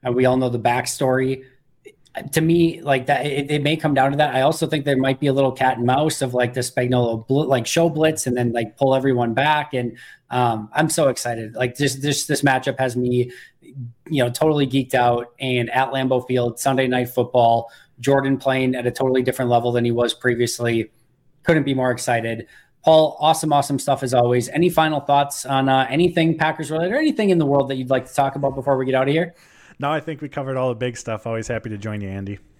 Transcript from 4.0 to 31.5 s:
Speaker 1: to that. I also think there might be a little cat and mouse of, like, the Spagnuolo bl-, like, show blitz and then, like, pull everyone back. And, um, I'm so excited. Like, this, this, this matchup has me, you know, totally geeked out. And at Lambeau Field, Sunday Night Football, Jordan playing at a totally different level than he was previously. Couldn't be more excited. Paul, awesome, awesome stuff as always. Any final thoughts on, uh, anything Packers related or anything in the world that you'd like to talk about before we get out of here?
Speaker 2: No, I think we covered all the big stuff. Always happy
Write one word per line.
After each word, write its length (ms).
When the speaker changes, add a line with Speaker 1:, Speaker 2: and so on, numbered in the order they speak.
Speaker 1:
to 60
that. 180
I 60
also 240
think 180
there 140
might 220
be 80
a 60
little 180
cat 260
and 80
mouse 380
of, 100
like, 220
the 60
Spagnuolo 680
bl-, 160
like, 240
show 200
blitz 380
and 100
then, 160
like, 260
pull 180
everyone 400
back. 400
And, 200
um, 420
I'm 160
so 200
excited. 440
Like, 220
this, 200
this, 300
this 160
matchup 380
has 180
me, 340
you 600
know, 80
totally 340
geeked 300
out. 440
And 300
at 220
Lambeau 360
Field, 320
Sunday 280
Night 220
Football, 600
Jordan 380
playing 360
at 140
a 40
totally 300
different 300
level 200
than 140
he 60
was 220
previously. 800
Couldn't 200
be 120
more 160
excited. 560
Paul, 360
awesome, 340
awesome 240
stuff 240
as 140
always. 340
Any 200
final 300
thoughts 460
on, 240
uh, 200
anything 500
Packers 320
related 200
or 60
anything 320
in 80
the 80
world 240
that 60
you'd 160
like 160
to 60
talk 220
about 200
before 220
we 80
get 100
out 120
of 60
here? 220
Speaker 2:
No, 80
I 120
think 180
we 80
covered 300
all 100
the 80
big 220
stuff. 280
Always 220
happy 220